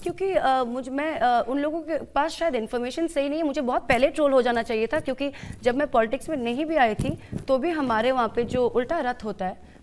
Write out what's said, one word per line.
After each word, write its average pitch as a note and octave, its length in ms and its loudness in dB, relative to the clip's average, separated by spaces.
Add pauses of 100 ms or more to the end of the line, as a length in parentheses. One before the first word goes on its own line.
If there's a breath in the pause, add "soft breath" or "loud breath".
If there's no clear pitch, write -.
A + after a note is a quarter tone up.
क्योंकि, F#4 320 -2
अ, C4 300 4
मुझ, A#3+ 240 -6
मैं, C#4+ 320 -2
अ, A#3+ 280 4
उन C4+ 100 0
लोगों D4+ 220 -2
के D#4 180 -2
पास D4+ 340 -2
शायद E4 220 -2
इन्फॉर्मेशन B3 520 -2
सही C#4+ 220 0
नहीं D4 100 -2
है, E4 60 0
मुझे D4 160 0
बहुत C4+ 280 0
पहले B3+ 200 4
ट्रोल C#4+ 240 2
हो B3+ 100 6
जाना A#3 200 2
चाहिए A3+ 240 -2
था, D4+ 140 -2
क्योंकि C#4 320 -4 (300 loud breath)
जब A#3+ 120 4
मैं C#4+ 160 0
पॉलिटिक्स A#3 380 2
में D#4+ 80 -2
नहीं A#3+ 280 -2
भी D#4+ 120 0
आई A#3+ 180 4
थी, - 420 -4
तो C4 220 2
भी D4+ 120 0
हमारे B3+ 420 2
वहाँ A#3 240 0
पे A#3+ 80 2
जो B3 220 0
उल्टा B3 340 0
रथ B3 240 -4
होता G3+ 220 -4
है, - 360 -10